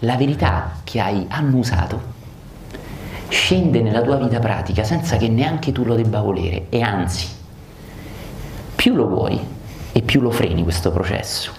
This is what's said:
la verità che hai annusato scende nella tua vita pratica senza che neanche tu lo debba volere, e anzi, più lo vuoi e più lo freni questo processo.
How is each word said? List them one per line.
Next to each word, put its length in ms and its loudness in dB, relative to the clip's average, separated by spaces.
la 160 2
verità 680 0
che 160 -2
hai 260 0
annusato 880 0
scende 520 4
nella 220 2
tua 140 4
vita 220 2
pratica 460 0
senza 320 0
che 120 2
neanche 440 2
tu 120 0
lo 100 2
debba 260 2
volere, 480 0
e 140 2
anzi, 440 0
più 180 6
lo 140 4
vuoi 320 0
e 100 4
più 180 4
lo 100 4
freni 320 2
questo 300 0
processo. 680 -2